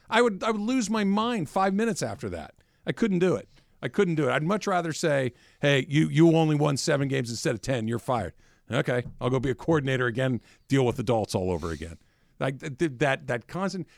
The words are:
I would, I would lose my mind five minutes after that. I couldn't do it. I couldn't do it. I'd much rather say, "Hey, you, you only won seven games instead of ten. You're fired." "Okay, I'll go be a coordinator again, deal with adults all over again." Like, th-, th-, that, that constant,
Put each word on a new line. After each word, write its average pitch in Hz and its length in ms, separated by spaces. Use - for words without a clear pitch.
I 226 120
would, 208 220
I 220 80
would 214 100
lose 233 280
my 220 140
mind 208 460
five 196 240
minutes 214 280
after 110 280
that. 78 260
I - 60
couldn't 190 280
do 175 160
it. - 120
I 135 60
couldn't 175 280
do 147 120
it. 123 40
I'd 139 120
much 196 240
rather 175 240
say, 139 420
"Hey, 143 260
you, 151 220
you 160 260
only 156 200
won 147 220
seven 139 300
games 131 220
instead 120 240
of 110 80
ten. 120 260
You're 117 120
fired." 110 340
"Okay, 127 320
I'll 123 80
go 131 100
be 127 120
a 120 40
coordinator 135 520
again, 123 340
deal 135 180
with 113 140
adults 113 360
all 92 160
over 85 200
again." 80 260
Like, 135 200
th-, - 180
th-, 165 200
that, 135 300
that 120 200
constant, 185 400